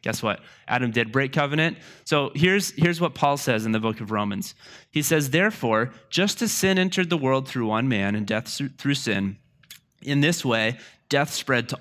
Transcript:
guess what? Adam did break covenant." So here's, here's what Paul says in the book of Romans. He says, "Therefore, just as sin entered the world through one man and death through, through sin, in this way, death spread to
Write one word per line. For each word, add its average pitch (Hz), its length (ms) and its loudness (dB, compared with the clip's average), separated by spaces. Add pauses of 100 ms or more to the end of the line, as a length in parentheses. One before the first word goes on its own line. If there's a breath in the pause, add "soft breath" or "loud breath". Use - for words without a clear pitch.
guess - 220 -6
what? 104 180 -2 (260 loud breath)
Adam 123 240 0
did 113 220 0
break 135 200 0
covenant." 156 440 0 (280 loud breath)
So 143 300 0
here's, 185 380 4
here's 170 280 2
what 160 140 0
Paul 143 220 2
says 113 300 0
in 110 60 0
the 110 60 2
book 110 220 -2
of 107 100 -8
Romans. 101 440 -2 (360 loud breath)
He 151 120 0
says, 143 280 2
"Therefore, 131 600 2 (160 loud breath)
just 202 320 0
as 226 120 0
sin 190 260 2
entered 185 320 0
the 175 80 2
world 135 280 0
through 120 200 -4
one 110 200 0
man 104 300 0
and 104 100 -4
death 110 220 -2
through, 139 220 -6
through 139 240 -2
sin, 98 420 -2 (640)
in 143 220 0
this 165 220 2
way, 113 340 0 (320 loud breath)
death 139 220 0
spread 120 360 -2
to - 120 -8